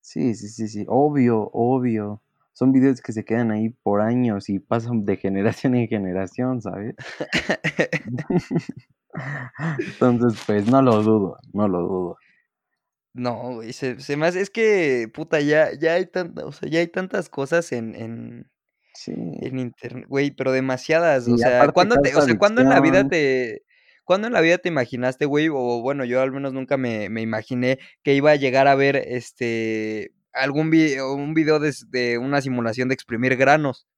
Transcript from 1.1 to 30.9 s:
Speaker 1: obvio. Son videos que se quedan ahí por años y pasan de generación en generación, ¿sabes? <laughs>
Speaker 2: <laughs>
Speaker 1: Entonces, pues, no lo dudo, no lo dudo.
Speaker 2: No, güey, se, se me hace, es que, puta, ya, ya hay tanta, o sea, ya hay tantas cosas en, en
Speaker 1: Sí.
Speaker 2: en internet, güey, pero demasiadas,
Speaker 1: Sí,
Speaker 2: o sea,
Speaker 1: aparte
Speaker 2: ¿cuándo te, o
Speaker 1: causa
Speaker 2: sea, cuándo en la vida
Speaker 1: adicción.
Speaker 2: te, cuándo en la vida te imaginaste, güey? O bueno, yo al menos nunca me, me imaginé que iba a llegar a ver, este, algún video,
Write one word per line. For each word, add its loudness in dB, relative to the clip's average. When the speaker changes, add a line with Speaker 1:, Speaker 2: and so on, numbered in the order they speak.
Speaker 1:
obvio. -2
Son 2
videos 4
que -10
se -4
quedan 0
ahí -2
por 0
años 0
y -2
pasan -2
de 0
generación -2
en 0
generación, -4
¿sabes? -10
<laughs> -6
Speaker 2:
<laughs> -4
Speaker 1:
Entonces, 0
pues, 0
no 4
lo 4
dudo, 2
no 0
lo 0
dudo. -4
Speaker 2:
No, -6
güey, -12
se, -6
se -6
me 0
hace, -2
es -4
que, 0
puta, -2
ya, 4
ya 0
hay 0
tanta, -8
o -12
sea, -12
ya 0
hay 0
tantas -6
cosas -2
en, -6
en -14
Speaker 1:
Sí. -12
Speaker 2:
en -8
internet, -10
güey, -2
pero -4
demasiadas, 2
Speaker 1:
Sí, 2
Speaker 2:
o 6
sea, 4
Speaker 1:
aparte 6
Speaker 2:
¿cuándo 6
te, 2
o -6
Speaker 1:
causa 4
Speaker 2:
sea, 2
cuándo 4
en 6
la 6
vida 4
Speaker 1:
adicción. 0
Speaker 2:
te, 0
cuándo 2
en -4
la 2
vida 4
te -4
imaginaste, -2
güey? 2
O -2
bueno, -2
yo 0
al 0
menos -6
nunca -4
me, -4
me -4
imaginé -2
que 4
iba 4
a 6
llegar 4
a 6
ver, 2
este, -4
algún -2
video, 2